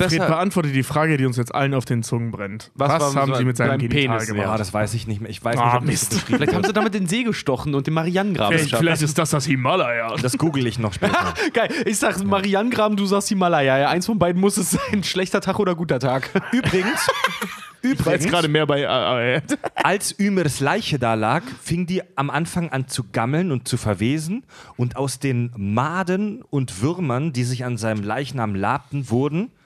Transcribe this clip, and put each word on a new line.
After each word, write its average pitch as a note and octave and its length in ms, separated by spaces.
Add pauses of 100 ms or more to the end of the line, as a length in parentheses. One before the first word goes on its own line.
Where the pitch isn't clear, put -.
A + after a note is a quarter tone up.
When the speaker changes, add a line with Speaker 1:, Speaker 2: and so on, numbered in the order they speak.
(100)
Speaker 1:
Fred, E3 100
Speaker 2:
besser. F3 80
Speaker 1:
beantworte F3+ 400
die C3+ 160
Frage, D3+ 320
die C3 100
uns A#2+ 100
jetzt A#2+ 160
allen C#3 220
auf B2+ 100
den A#2+ 200
Zungen A#2 260
brennt. G2+ 460
Speaker 2:
Was C#3 160
Speaker 1:
Was D#3+ 80 (160)
Speaker 2:
war C#3 60
Speaker 1:
haben C#3 80
Speaker 2:
mit C3 80
Speaker 1:
sie B2+ 60
mit B2 120
seinem B2 140
Speaker 2:
seinem C3+ 180
Speaker 1:
Genital B2 300
Speaker 2:
Penis, A2 100
Speaker 1:
gemacht? G#2 180
Speaker 3:
Ja, G#2+ 100
das G2+ 160
weiß G#2 220
ich A2+ 140
nicht G#2 120
mehr. G#2+ 80
Ich - 160
weiß A#2 140
Speaker 1:
Ah, A#2+ 60
Speaker 3:
nicht, A#2+ 100
ob B2 60
das C3+ 100
Speaker 1:
Mist. - 200
Speaker 3:
beschrieben - 280
Speaker 2:
Vielleicht - 160
haben F3 80
sie F#4 100
damit G#3+ 220
den F#3+ 140
Seegeschochen D#3+ 680
und C#3 140
den D#3 60
Marianengraben E3+ 580
Speaker 1:
Vielleicht, D#3+ 140
Speaker 2:
geschafft. - 140
Speaker 1:
vielleicht E3 220
ist D3+ 160
das D#3+ 120
das C#3+ 140
Himalaya. B2 800
Speaker 3:
Das B2+ 160
google C#3 300
ich A2 100
noch G#2+ 140
später. - 500
Speaker 2:
<laughs> E4 100
Geil. A3 160 (160)
Ich G#3+ 140
sag F#3 240
Marianengraben, G3+ 720
du G3 100
sagst G3 220
Himalaya. E3 480
Ja, C#3 120
eins E3+ 180
von A3 140
beiden F3 200
muss G3+ 160
es F#3 140
sein. G3+ 320
<laughs> - 0
Schlechter F#3 380
Tag F#3+ 180
oder F#3 160
guter D#3 240
Tag. C3 320 (120)
<laughs> - 100
Speaker 3:
Übrigens, A#3+ 560 (720)
Speaker 1:
Ich B3+ 100
weiß C#4 100
Speaker 3:
übrigens, E3 260
Speaker 1:
gerade E3+ 220
mehr D3+ 180
bei, C#3+ 160
äh, B2 540
äh, D#3 40 (340)
Speaker 3:
als F#3+ 440
Ymirs F#3 400
Leiche D3+ 400
da A#2 160
lag, A#2 300 (180)
fing E3+ 240
die F#3+ 160 (140)
am C#3 120
Anfang E3 420
an C3+ 180
zu A#2 240
gammeln C#3+ 400
und A#2 160
zu B2 80
verwesen. C#3+ 680 (340)
Und B2 200
aus C3+ 240
den A#2+ 360
Maden F3 840
und B2+ 400
Würmern, D3+ 500
die B2 120
sich B2+ 200
an B2 120
seinem A2 260
Leichnam A2+ 540
labten, B2+ 540
wurden D3 420 (140)